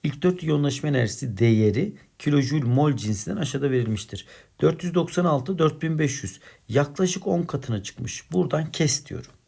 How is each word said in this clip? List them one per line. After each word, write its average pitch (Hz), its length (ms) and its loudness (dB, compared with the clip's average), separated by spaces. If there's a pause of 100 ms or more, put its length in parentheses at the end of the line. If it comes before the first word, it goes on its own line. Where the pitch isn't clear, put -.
ilk - 180 -2
dört 180 220 2
iyonlaşma 147 460 0
enerjisi 120 480 0
değeri 110 580 4 (240)
kilojül 143 440 2
mol 131 340 4
cinsinden 107 400 -4
aşağıda 139 340 -2
verilmiştir. 110 560 -4 (340)
Dört 160 220 2
yüz 175 100 -4
doksan 170 320 0
altı, 160 320 0
dört 160 240 2
bin 160 180 -2
beş 147 240 -2
yüz. - 160 -8 (300)
Yaklaşık 143 580 0
on 175 160 0
katına 110 400 -4
çıkmış. - 480 -12
Buradan 160 400 0
kes - 340 0
diyorum. - 260 -12 (160)